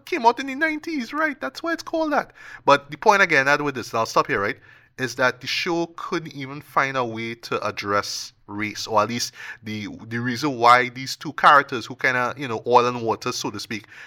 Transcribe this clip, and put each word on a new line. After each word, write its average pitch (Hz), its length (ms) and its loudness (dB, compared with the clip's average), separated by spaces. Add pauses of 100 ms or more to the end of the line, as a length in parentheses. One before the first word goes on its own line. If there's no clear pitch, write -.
came 311 180 -4
out 233 160 6
in 269 60 -6
the 269 80 -6
nineties, 311 580 -4
right? 302 280 -2
That's - 220 -10
why 330 120 -2
it's 320 80 -10
called 320 300 -2
that." - 200 0 (320)
But 139 260 4
the 147 60 -12
point 202 260 4
again, 147 260 4
I 143 40 6
had 147 80 2
with 143 140 -2
this, 113 180 -8
and 120 60 0
I'll 113 80 2
stop 156 220 2
here, 120 120 0
right, 107 160 -2 (420)
is 127 180 -6
that 127 260 2
the 127 40 -12
show 170 400 -2 (100)
couldn't 160 380 -8
even 139 280 -12
find 135 340 -2
a 131 80 2
way 113 300 -6
to - 320 -6
address 101 680 -2 (140)
race, 104 400 -8
or 107 160 2
at 107 60 0
least 117 240 -6 (300)
the, 107 260 -8 (200)
the 117 100 -6
reason 123 400 -2
why 123 320 6
these 127 260 -10
two 147 180 -10
characters 139 520 6
who 127 100 -12
kinda, 127 420 0
you 143 100 -8
know, 110 180 -4
oil 120 200 6
and 123 160 -4
water, 113 300 -2
so - 180 -6
to 104 100 -12
speak, 107 260 -10 (200)